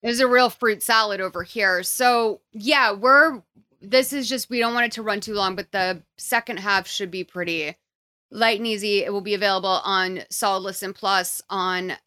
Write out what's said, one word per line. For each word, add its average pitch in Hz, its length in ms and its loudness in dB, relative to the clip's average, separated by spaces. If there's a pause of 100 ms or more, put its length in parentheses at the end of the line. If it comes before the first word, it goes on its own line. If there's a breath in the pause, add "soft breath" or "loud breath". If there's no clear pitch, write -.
there's 233 160 -2
a 262 80 4
real 247 220 6
fruit 220 340 -2
salad 214 380 2
over 175 220 -6
here." 185 400 0
So, 233 580 2 (100)
yeah, 233 400 2
we're, 262 500 4 (400)
this 262 320 2
is 269 160 -4
just, 254 200 -6
we 240 100 -2
don't 233 140 0
want 240 140 2
it 226 60 -4
to 226 80 -10
run 214 200 -2
too 220 120 -8
long, 190 220 0
but 190 160 -10
the 185 320 -2 (140)
second 233 420 -4
half 190 280 0
should 196 240 -6
be 180 120 -8
pretty 165 520 -6 (540)
light 226 300 2
and 233 80 -4
easy. 202 360 0
It - 100 -4
will 202 80 -2
be 202 120 -4
available 190 500 0
on 185 460 -2
Solid 196 320 0
Listen 196 320 -8
Plus 190 560 0
on 185 440 -2 (140)